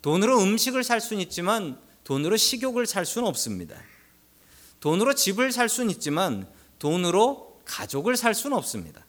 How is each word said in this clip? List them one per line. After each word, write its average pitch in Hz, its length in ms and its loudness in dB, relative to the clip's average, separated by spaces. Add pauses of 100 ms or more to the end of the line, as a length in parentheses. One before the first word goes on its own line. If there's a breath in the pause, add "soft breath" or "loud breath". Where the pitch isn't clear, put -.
돈으로 202 400 4
음식을 226 420 2
살 240 180 0
수는 214 220 -4
있지만 175 560 -4 (240 soft breath)
돈으로 151 340 0
식욕을 247 480 0
살 196 200 -2
수는 226 220 -2
없습니다. 101 480 -4 (1040 loud breath)
돈으로 202 360 2
집을 247 360 2
살 240 180 0
수는 233 220 0
있지만 147 560 -2 (300 loud breath)
돈으로 180 880 0
가족을 147 500 -2
살 226 200 0
수는 269 220 -2
없습니다. 90 520 -8